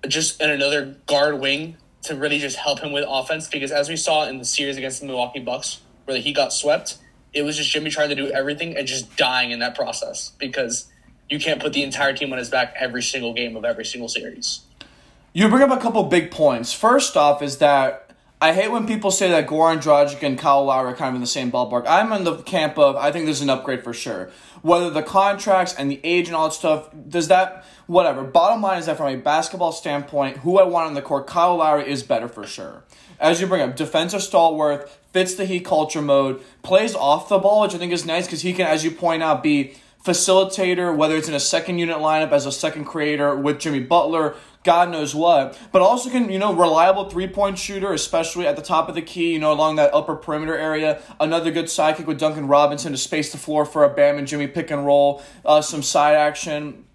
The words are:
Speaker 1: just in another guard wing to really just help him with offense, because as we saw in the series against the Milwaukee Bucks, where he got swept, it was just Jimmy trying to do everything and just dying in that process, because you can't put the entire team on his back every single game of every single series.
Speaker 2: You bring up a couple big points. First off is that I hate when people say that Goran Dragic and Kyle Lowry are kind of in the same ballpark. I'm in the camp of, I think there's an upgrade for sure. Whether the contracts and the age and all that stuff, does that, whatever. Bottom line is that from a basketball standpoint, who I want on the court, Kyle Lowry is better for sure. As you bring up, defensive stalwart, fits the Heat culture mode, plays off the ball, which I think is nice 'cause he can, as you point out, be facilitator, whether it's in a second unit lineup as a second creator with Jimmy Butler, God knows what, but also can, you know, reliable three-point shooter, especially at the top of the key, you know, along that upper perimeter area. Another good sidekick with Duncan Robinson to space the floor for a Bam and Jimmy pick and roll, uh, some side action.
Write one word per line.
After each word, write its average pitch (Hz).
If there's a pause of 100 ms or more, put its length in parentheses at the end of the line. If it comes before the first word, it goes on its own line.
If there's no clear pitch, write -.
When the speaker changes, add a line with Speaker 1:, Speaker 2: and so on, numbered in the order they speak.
Speaker 1:
just 156
in 151
another 143
guard 143
wing 147 (280)
to 156
really 147
just 143
help 143
him 147
with 143
offense, 135
because 139
as 147
we 165
saw 156
in 131
the 123
series 139
against 131
the 143
Milwaukee 127
Bucks, - (240)
where 135
he 123
got 139
swept, - (380)
it 147
was 147
just 147
Jimmy 151
trying 147
to 143
do 139
everything 147
and 143
just 123
dying 127
in 120
that 120
process, -
because 127 (380)
you 147
can't 147
put 143
the 143
entire 135
team 135
on 127
his 120
back 127
every 123
single 117
game 120
of 110
every 113
single 120
series. - (760)
Speaker 2:
You 202
bring 254
up 269
a 247
couple 226
big 160
points. 123
First 247
off 147
is 139
that 139 (340)
I 160
hate 202
when 226
people 208
say 185
that 151
Goran 160
Dragic 143
and 135
Kyle 139
Lowry 131
are 120
kind 143
of 127
in 123
the 120
same 127
ballpark. 120
I'm 208
in 202
the 165
camp 156
of, 139
I 143
think 165
there's 151
an 143
upgrade 127
for 120
sure. 92 (320)
Whether 170
the 151
contracts 196
and 139
the 139
age 170
and 165
all 160
that 156
stuff, 151 (200)
does 160
that, 185 (240)
whatever. 165
Bottom 180
line 190
is 156
that 156
from 151
a 135
basketball 160
standpoint, 143
who 170
I -
want 170
on 151
the 139
court, 139
Kyle 175
Lowry 151
is 135
better 120
for 104
sure. - (340)
As 165
you 190
bring 180
up, 127
defensive 170
stalwart, 156 (240)
fits 185
the 196
Heat 180
culture 156
mode, 139 (220)
plays 196
off 147
the 202
ball, 202
which 202
I 175
think 175
is 170
nice 170
'cause 156
he 180
can, 180
as 156
you 165
point 165
out, 147
be 143 (300)
facilitator, 180
whether 156
it's 156
in 156
a 139
second 170
unit 170
lineup 156
as 143
a 139
second 156
creator 147
with 143
Jimmy 143
Butler, 156 (280)
God 175
knows 151
what, 156 (160)
but 190
also 240
can, 240
you 190
know, 202
reliable 175
three-point 190
shooter, 196
especially 165
at 143
the -
top 165
of 160
the 165
key, 170
you 160
know, 151
along 156
that 143
upper 156
perimeter 156
area. 156 (200)
Another 160
good 160
sidekick 156
with 151
Duncan 151
Robinson 147
to 127
space 151
the 143
floor 151
for 151
a 143
Bam 143
and 143
Jimmy 147
pick 156
and 143
roll, 143 (220)
uh, 151
some 151
side 151
action. 147 (100)